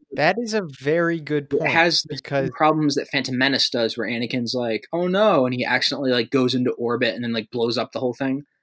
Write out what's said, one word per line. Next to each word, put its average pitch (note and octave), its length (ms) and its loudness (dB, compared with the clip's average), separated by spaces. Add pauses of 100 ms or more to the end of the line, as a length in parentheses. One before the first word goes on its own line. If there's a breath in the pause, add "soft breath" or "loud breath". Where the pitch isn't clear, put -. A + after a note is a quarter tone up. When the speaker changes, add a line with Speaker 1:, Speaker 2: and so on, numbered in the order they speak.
(120)
Speaker 1:
That D#3+ 260 2
is A3+ 160 -4
a G#3+ 100 0 (180)
very E3 400 0
good D3 320 -2
Speaker 2:
It C#3+ 60 2
Speaker 1:
point, D3+ 120 0
Speaker 2:
has E3 320 4
the D3+ 120 -10
same - 20 -8
Speaker 1:
because C#3 320 -2
Speaker 2:
problems D3+ 460 2
that C#3+ 120 -2
Phantom C3 300 -2
Menace C3 320 2
does, A2+ 280 0
where A2 120 -4
Anakin's A#2+ 440 -4
like, A#2 380 -4
"Oh F3 160 -2
no," F#3 380 4
and B2+ 100 -2
he B2 80 -2
accidentally, C3 480 0
like, A#2 180 0
goes C3 240 2
into B2 180 2
orbit A#2+ 440 -2
and A#2+ 80 -8
then, A#2 80 -4
like, A2+ 180 -4
blows A#2 280 -2
up - 160 -4
the - 80 -4
whole B2+ 120 -2
thing. C3+ 300 -4 (200)